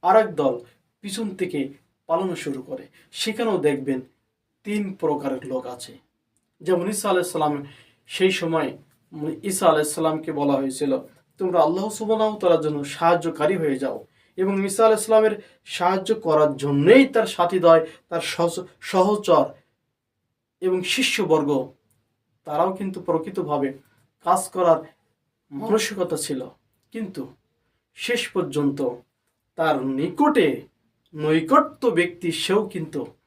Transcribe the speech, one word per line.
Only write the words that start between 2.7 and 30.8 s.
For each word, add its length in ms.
সেখানেও 460
দেখবেন 420
তিন 300
প্রকারের 520
লোক 200
আছে। 320
যেমন 280
ঈসা 220
আলাইহিস 220
সালাম 340
সেই 240
সময় 480
ঈসা 240
আলাইহিস 280
সালামকে 380
বলা 200
হয়েছিল, 460
"তোমরা 220
আল্লাহ 280
সুবহানাহু 420
ওয়া 100
তাআলার 200
জন্য 240
সাহায্যকারী 720
হয়ে 220
যাও।" 260
এবং 280
ঈসা 200
আলাইহিস 220
সালামের 360
সাহায্য 500
করার 420
জন্যই 500
তার 200
সাথীদ্বয়, 600
তার 120
সহ-, 460
সহচর 640
এবং 220
শিষ্যবর্গ, 840
তারাও 280
কিন্তু 280
প্রকৃতভাবে 760
কাজ 240
করার 460
মানসিকতা 680
ছিল। 320
কিন্তু 420
শেষ 340
পর্যন্ত 600
তার 300
নিকটে 760